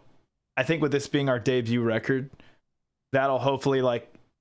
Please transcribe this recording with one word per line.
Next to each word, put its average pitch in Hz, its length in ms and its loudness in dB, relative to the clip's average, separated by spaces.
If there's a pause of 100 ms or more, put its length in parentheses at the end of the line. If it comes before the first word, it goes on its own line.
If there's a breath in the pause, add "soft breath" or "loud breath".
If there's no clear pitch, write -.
(560)
I 131 60 0
think 156 180 -2
with 147 120 0
this 143 160 -2
being 139 200 0
our 123 100 2
debut 120 440 0
record, 123 480 -2 (840 soft breath)
that'll 135 260 2
hopefully, 135 440 0
like, 120 280 -2 (300)